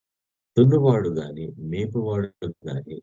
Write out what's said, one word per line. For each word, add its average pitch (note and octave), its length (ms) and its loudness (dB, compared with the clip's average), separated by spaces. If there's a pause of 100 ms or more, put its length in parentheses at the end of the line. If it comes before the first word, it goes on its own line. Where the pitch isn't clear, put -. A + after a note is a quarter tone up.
(580)
"దున్నువాడు C3 500 6
గాని D#2 380 -6
మేపువాడు G2+ 1000 -6
గాని - 560 -10